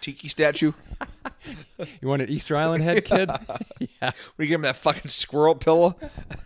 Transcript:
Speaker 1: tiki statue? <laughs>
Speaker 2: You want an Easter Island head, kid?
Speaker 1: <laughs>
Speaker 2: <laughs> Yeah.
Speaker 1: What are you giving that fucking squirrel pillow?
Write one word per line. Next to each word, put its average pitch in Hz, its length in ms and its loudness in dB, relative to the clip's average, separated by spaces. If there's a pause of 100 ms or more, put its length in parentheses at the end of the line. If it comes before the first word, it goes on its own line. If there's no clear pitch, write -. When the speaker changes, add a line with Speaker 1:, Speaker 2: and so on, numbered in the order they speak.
Speaker 1:
tiki 143 280 -10
statue? 151 480 2
<laughs> - 60 -20 (1160)
Speaker 2:
You 135 80 -6
want 139 140 0
an 107 80 -4
Easter 151 260 -2
Island 160 260 0
head, 175 220 2
kid? 190 300 2
Speaker 1:
<laughs> - 340 -10
Speaker 2:
<laughs> - 100 -18
Yeah. - 80 -4 (140)
Speaker 1:
What 127 120 0 (260)
are 139 40 -6
you 139 60 0
giving 165 140 0
that 135 140 0
fucking - 340 0
squirrel 151 440 2
pillow? 170 420 4 (500)